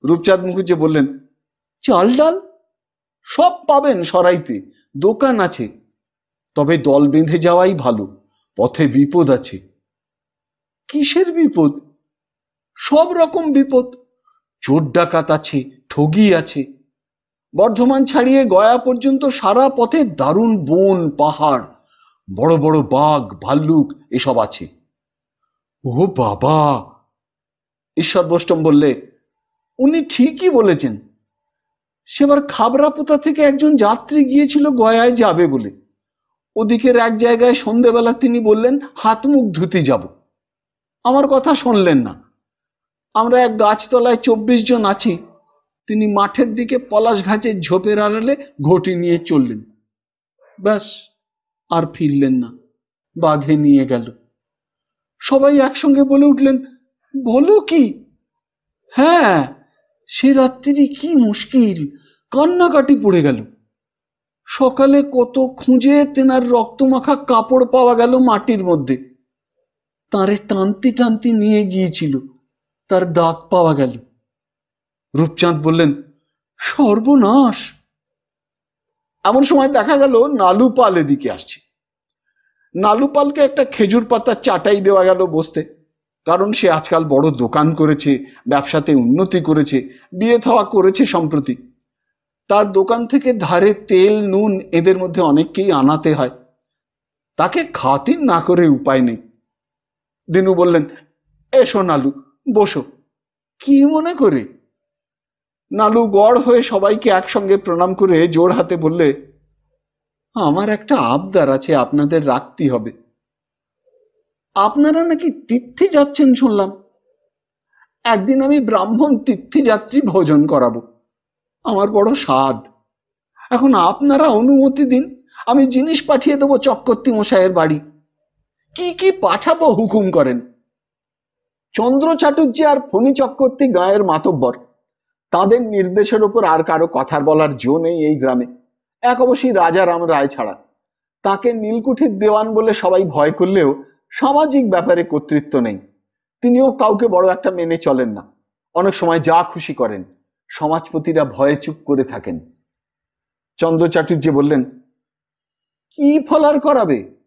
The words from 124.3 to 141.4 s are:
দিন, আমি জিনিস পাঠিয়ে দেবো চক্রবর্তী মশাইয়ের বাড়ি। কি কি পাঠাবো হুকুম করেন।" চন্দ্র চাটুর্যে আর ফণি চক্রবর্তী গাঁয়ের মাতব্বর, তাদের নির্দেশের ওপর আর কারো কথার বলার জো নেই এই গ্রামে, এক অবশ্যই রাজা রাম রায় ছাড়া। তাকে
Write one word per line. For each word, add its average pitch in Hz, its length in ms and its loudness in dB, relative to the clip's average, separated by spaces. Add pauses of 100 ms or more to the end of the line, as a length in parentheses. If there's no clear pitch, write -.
দিন, 254 380 -2 (220)
আমি 262 220 2
জিনিস 269 360 -2
পাঠিয়ে 277 340 0
দেবো 277 200 2
চক্রবর্তী 240 540 -2
মশাইয়ের 202 420 0
বাড়ি। 160 260 0 (960)
কি 349 180 -6
কি 370 180 0
পাঠাবো 330 540 0
হুকুম 214 460 0
করেন।" 131 300 0 (1300)
চন্দ্র 277 420 0
চাটুর্যে 302 500 0
আর 285 140 2
ফণি 262 340 0
চক্রবর্তী 262 540 -2
গাঁয়ের 196 360 0
মাতব্বর, 156 540 -2 (760)
তাদের 202 300 2
নির্দেশের 208 600 0
ওপর 208 200 0
আর 165 200 2
কারো 165 240 0
কথার 147 360 -4
বলার 151 340 0
জো 131 200 -2
নেই 165 280 -2
এই 151 140 -2
গ্রামে, 123 260 -2 (560)
এক 240 200 0
অবশ্যই 254 300 0
রাজা 180 340 2
রাম 170 240 -2
রায় 143 180 0
ছাড়া। 110 360 -10 (600)
তাকে 196 300 -2